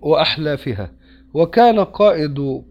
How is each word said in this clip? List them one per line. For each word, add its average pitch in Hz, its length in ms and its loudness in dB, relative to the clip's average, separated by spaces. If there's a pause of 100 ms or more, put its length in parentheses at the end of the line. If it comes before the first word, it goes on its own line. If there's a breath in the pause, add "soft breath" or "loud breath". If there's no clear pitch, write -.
وأحلافها. 147 920 -2 (420 soft breath)
وكان 208 500 2
قائد 143 880 -2